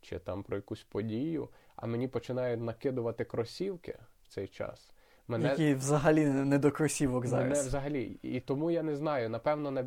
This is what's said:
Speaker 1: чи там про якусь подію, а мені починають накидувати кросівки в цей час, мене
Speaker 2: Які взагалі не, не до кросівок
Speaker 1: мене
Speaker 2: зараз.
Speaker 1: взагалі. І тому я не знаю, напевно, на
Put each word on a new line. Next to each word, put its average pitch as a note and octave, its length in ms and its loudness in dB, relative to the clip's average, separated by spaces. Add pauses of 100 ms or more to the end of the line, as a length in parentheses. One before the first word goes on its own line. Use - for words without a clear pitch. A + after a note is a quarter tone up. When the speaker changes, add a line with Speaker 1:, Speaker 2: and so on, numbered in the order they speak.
Speaker 1:
чи - 180 -10
там F#2+ 240 -6
про - 140 -6
якусь - 280 -8
подію, A#2+ 640 -4 (280)
а - 100 -10
мені A#2 220 -2
починають B2 520 -2
накидувати A#2 640 -2
кросівки E3+ 720 -6 (240)
в - 60 -20
цей F#2+ 200 -8
час, - 420 -12 (380)
мене A#2 200 0
Speaker 2:
Які D3 260 4
взагалі D3 520 4
не, C#3 180 2
не C#3 140 4
до C#3+ 140 6
кросівок C3+ 520 0
Speaker 1:
мене B2 120 0
Speaker 2:
зараз. C3+ 300 2
Speaker 1:
взагалі. C3+ 560 -2
І B2+ 180 -4
тому C#3+ 300 0
я E3+ 120 2
не D#3 140 -2
знаю, C#3+ 340 0
напевно, D3 400 0
на C3+ 160 -2